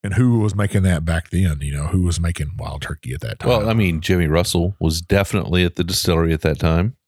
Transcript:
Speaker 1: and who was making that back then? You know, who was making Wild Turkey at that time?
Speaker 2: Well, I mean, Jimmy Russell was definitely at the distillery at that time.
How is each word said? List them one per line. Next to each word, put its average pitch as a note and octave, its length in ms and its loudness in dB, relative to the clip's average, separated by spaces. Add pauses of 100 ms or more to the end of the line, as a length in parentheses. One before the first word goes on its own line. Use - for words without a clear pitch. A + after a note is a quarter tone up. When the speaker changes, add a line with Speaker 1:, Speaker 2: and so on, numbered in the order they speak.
Speaker 1:
and F#2 80 -4
who A#2+ 240 4
was G#2 160 0
making G2+ 300 0
that E2+ 200 2
back E2 260 -2
then? F2 300 0
You C#2+ 120 -4
know, D2 160 -4
who F#2 140 0
was E2+ 180 0
making E2 360 -4
Wild - 260 -10
Turkey B1+ 300 -10
at - 100 -8
that - 180 -10
time? - 80 -2
Speaker 2:
Well, A2+ 200 2
I A2+ 40 2
mean, F2+ 280 2
Jimmy F2 280 2
Russell F2 500 0
was E2 220 0
definitely F2+ 640 0
at E2+ 100 -2
the F#2 80 -4
distillery E2 500 0
at D#2+ 100 -2
that D2+ 180 0
time. F2 340 0 (140)